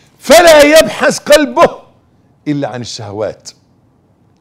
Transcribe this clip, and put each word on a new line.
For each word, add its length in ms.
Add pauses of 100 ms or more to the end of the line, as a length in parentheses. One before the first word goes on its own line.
(180)
فلا 440
يبحث 560
قلبه 500 (800)
إلا 200
عن 120
الشهوات 680 (920)